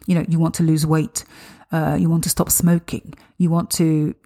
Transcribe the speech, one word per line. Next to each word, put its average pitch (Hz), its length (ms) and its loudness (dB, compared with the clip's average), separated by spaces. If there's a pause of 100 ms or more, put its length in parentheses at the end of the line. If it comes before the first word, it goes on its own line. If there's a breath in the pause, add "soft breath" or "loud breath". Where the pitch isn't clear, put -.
you 180 80 2
know, 170 120 0
you 160 120 0
want 165 160 0
to 170 80 0
lose 156 240 2
weight, 156 360 0 (480 loud breath)
uh, 156 280 -2
you 170 100 2
want 165 140 0
to 165 60 -4
stop - 200 -2
smoking, - 640 0 (240 soft breath)
you 175 140 0
want 170 180 -2
to, 156 460 0 (100)